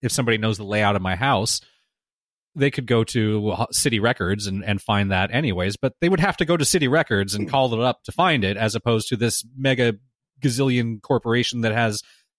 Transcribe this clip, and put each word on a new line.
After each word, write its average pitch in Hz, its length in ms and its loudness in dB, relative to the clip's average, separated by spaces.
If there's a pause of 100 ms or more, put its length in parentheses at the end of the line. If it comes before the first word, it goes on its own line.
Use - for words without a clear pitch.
if 123 100 -2
somebody 117 280 0
knows 110 180 0
the 107 80 -10
layout 104 300 2
of 95 80 0
my 92 120 -2
house?" 113 460 0 (960)
They 139 160 2
could 123 160 -6
go 117 160 4
to 107 480 0
ho-, 113 200 -2
city 117 280 0
records 101 480 -2
and, 98 180 -6
and 101 160 -2
find 101 300 0
that 95 200 0
anyways, 104 460 -2
but 131 240 -4
they 170 80 2
would 185 120 2
have 196 160 0
to 175 80 0
go 170 120 2
to 147 80 0
city 147 220 2
records 104 480 0
and 104 120 -4
call 131 240 0
it 113 80 -2
up 123 260 -2
to 113 60 -12
find 160 320 2
it, 95 140 0
as 110 160 0
opposed 113 360 -2
to 127 60 -2
this 110 300 -2 (100)
mega 127 380 0 (480)
gazillion 123 640 0
corporation 120 580 0
that 110 120 0
has 113 280 0 (380)